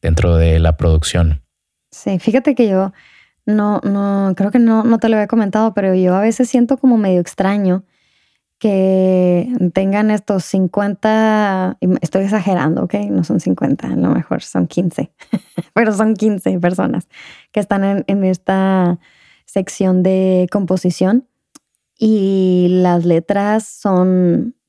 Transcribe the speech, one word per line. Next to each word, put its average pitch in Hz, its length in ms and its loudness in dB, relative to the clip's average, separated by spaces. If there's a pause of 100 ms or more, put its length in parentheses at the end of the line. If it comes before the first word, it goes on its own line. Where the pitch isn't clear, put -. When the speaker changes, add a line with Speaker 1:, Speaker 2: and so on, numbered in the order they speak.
Speaker 1:
dentro 85 360 0
de 82 240 2
la 80 160 2
producción. 80 640 0 (480)
Speaker 2:
Sí, 294 280 -4
fíjate 254 360 0
que 226 140 2
yo 190 240 0 (520)
no, 208 400 0
no, 196 520 0
creo 202 140 0
que 247 80 -2
no, 226 260 2
no 226 140 2
te 226 100 0
lo 220 80 2
había 208 100 0
comentado, 214 480 0
pero 190 200 0
yo 185 200 2
a 190 60 0
veces 226 280 0
siento 247 300 2
como 247 180 2
medio 190 240 2
extraño 190 640 -2 (760)
que 190 880 2 (260)
tengan 196 360 0
estos 202 340 -2
cincuenta, 202 1400 0
y 180 80 0
me, 185 120 0
estoy 196 240 -2
exagerando, 180 600 -2
¿ok? 180 100 -6 (160)
No 185 140 0
son - 160 -2
cincuenta, - 480 -2
a 180 80 -4
lo 175 140 0
mejor - 320 -2
son - 260 -4
quince, 175 420 -4 (220)
<laughs> - 420 -10
pero 220 180 2
son 214 220 0
quince 190 460 -2
personas 180 480 -2 (420)
que 208 100 -2
están 202 240 -2
en, 196 220 -2
en 196 180 0
esta 190 720 0 (480)
sección 185 560 -2
de 185 500 2
composición 190 760 0 (720)
y 190 680 2 (140)
las 175 220 2
letras 202 600 0
son 185 880 0 (140)